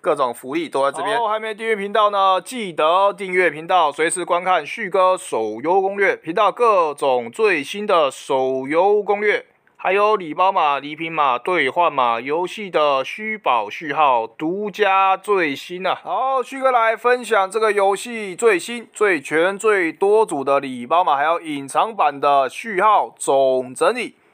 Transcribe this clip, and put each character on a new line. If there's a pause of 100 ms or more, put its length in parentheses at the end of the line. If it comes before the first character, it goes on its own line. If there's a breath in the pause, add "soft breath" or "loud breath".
各
种
福
利
都
在
这
边。
好，
还
没
订
阅
频
道
呢，
记
得
订
阅
频
道，
随
时
观
看
旭
哥
手
游
攻
略
频
道
各
种
最
新
的
手
游
攻
略， (300)
还
有
礼
包
码、
礼
品
码、
兑
换
码、
游
戏
的
虚
宝
序
号、
独
家
最
新
啊。
好，
旭
哥
来
分
享
这
个
游
戏
最
新、
最
全、
最
多
组
的
礼
包
码，
还
有
隐
藏
版
的
序
号
总
整
理。 (180 soft breath)